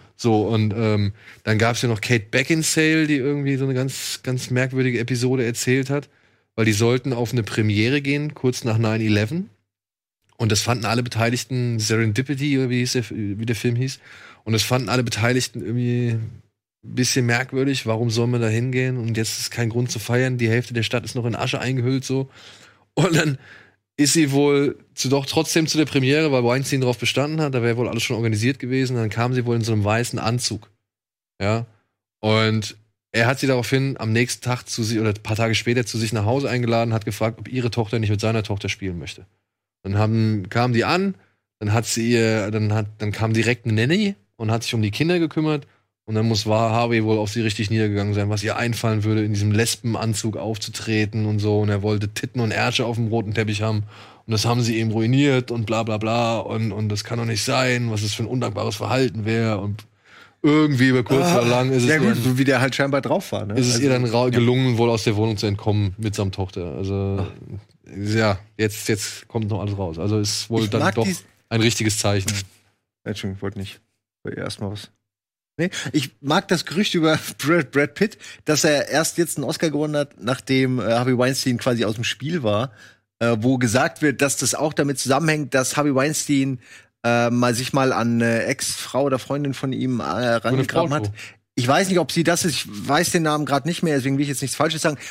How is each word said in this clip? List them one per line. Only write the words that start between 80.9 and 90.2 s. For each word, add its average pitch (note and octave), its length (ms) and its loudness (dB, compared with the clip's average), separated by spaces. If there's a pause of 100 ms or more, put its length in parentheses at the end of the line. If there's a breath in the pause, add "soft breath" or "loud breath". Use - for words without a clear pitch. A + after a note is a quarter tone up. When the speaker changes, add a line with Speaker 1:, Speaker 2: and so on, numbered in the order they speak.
Speaker 2:
Weinstein B2+ 400 0
quasi A#2 300 0
aus G#2+ 80 -2
dem A2+ 100 -6
Spiel D3+ 380 -4
war, G#2+ 300 0 (480 loud breath)
äh, A#2 200 2
wo C3 160 4
gesagt B2+ 460 0
wird, C#3 180 2
dass C#3 160 0
das - 180 -2
auch C3 200 -2
damit C#3+ 240 0
zusammenhängt, D3 560 0
dass C3 240 2
Harvey C#3+ 160 2
Weinstein, C3+ 640 0 (460 loud breath)
äh, A#2+ 260 4
mal, B2 240 2
sich B2+ 180 -4
mal C3 220 2
an A#2 260 2
eine A#2 240 2
Ex-Frau - 600 -2
oder C3+ 140 2
Freundin C#3 360 -4
von C3+ 180 -6
ihm, B2 280 -2
äh, D2+ 40 -4
Speaker 1:
So C#2 60 -4
eine A#2 340 0